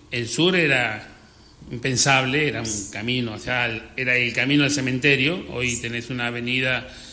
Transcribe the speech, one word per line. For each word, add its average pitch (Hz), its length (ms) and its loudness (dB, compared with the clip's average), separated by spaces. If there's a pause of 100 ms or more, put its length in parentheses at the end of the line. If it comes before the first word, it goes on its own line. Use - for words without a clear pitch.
el 120 180 -4
sur 175 280 2
era 127 500 0 (640)
impensable, 135 760 2
era 113 140 -2
un 107 300 -6
camino, 117 420 -2
o 104 60 -10
sea, 123 280 0
el, 113 160 -6 (140)
era 127 180 2
el 120 180 2
camino 135 300 4
al 135 80 4
cementerio. 135 800 2
Hoy 123 260 -2
tenés 117 320 -6
una 120 180 -4
avenida 123 600 -2 (260)